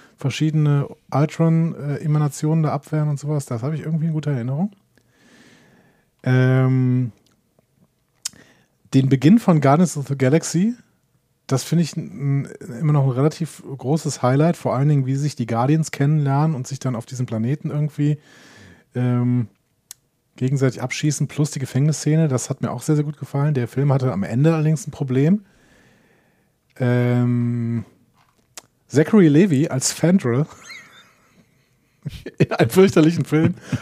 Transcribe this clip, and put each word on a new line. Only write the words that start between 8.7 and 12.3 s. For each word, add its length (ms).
den 160
Beginn 300
von 220
Guardians 360
of 100
the 100
Galaxy, 560
das 180
finde 200
ich 140
n-, 480